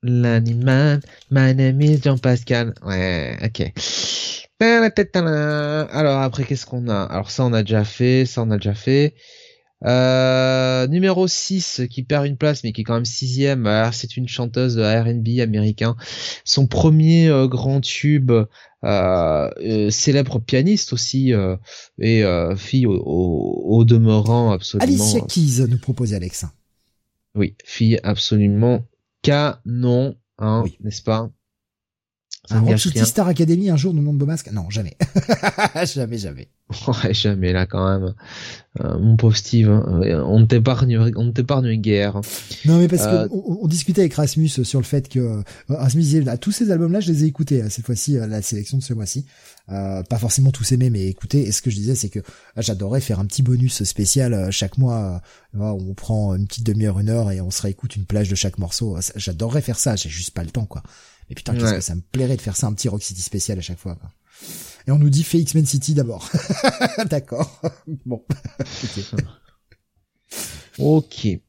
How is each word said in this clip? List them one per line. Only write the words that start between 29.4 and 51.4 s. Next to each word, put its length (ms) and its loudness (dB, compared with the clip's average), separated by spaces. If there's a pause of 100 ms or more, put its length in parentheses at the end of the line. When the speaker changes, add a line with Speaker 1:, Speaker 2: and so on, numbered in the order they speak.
Speaker 1:
hein, 260 0
Speaker 2:
Oui. 180 -6
Speaker 1:
n'est-ce 200 -8
pas ? 280 -2 (1160)
Ça 80 -6
Speaker 2:
Un 40 4
Speaker 1:
ne 40 4
Speaker 2:
Rock 60 4
Speaker 1:
gâche 140 4
Speaker 2:
City 140 -2
Speaker 1:
rien. 60 2
Speaker 2:
Star 240 0
Academy, 420 2
un 60 2
jour, 160 0
nous 80 0
demande 180 0
Beaumasque. 320 -4
Non, 200 -6
jamais. 260 -6 (400)
<laughs> 480 -2
Jamais, 340 -6
jamais. 300 -12 (220)
Speaker 1:
<laughs> 180 -8 (160)
Ouais, 80 2
jamais, 400 0
là, 140 2
quand 180 -2 (160)
même. 140 -4 (640)
Euh, 180 -2
mon 180 6
pauvre 200 4
Steve, 320 2
hein, 360 2
euh, 200 0
on 160 4
ne 60 8
t'épargne, 500 2 (200)
on 80 -2
ne 80 0
t'épargne 420 0
guère. 460 2 (440)
Speaker 2:
Non, 140 6
mais 100 6
parce 140 2
Speaker 1:
Euh, 260 2
Speaker 2:
que 60 -8
on, 100 -4
on, 200 -4
on 40 2
discutait 340 0
avec 120 2
Rasmus 340 2
sur 320 -2
le 40 -2
fait 240 -2
que, 100 -2
euh, 240 -2 (260)
Rasmus 340 0
disait, 260 2
ah, 100 -4
tous 140 -4
ces 180 0
albums-là, 300 0
je 120 -2
les 120 2
ai 20 4
écoutés, 340 0
hein, 80 -4
cette 160 -10
fois-ci, 320 -2
euh, 120 -2
la 120 -4
sélection 380 -4
de 60 -4
ce 100 -6
mois-ci. 320 -6 (420)
Euh, 360 -6
pas 140 -4
forcément 340 2
tous 200 -4
aimés, 180 2
mais 160 -2
écoutés. 360 -2